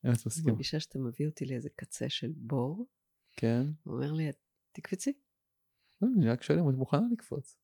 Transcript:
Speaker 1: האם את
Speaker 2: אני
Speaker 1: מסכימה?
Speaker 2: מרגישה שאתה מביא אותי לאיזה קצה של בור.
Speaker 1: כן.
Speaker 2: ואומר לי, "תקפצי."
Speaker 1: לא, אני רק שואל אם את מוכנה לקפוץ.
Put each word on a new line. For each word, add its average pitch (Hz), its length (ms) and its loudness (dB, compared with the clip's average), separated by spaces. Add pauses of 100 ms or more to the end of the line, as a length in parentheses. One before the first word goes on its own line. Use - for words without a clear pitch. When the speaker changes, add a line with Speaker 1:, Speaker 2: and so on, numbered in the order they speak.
Speaker 1:
האם 127 80 4
את 117 60 4
Speaker 2:
אני - 80 -4
Speaker 1:
מסכימה? 143 260 0
Speaker 2:
מרגישה 139 280 -2
שאתה - 180 -8
מביא 131 280 -4
אותי 151 180 -6
לאיזה 131 320 -6
קצה - 320 -8
של 127 280 -4
בור. 139 500 -2 (460)
Speaker 1:
כן. 117 300 2 (240)
Speaker 2:
ואומר 135 260 -2
לי, 156 160 0 (440)
"תקפצי." - 400 -4 (880)
Speaker 1:
לא, 220 60 4 (100)
אני 127 100 6
רק 120 140 2
שואל 147 160 4
אם 160 120 4
את 131 40 4
מוכנה 135 380 2
לקפוץ. - 520 -8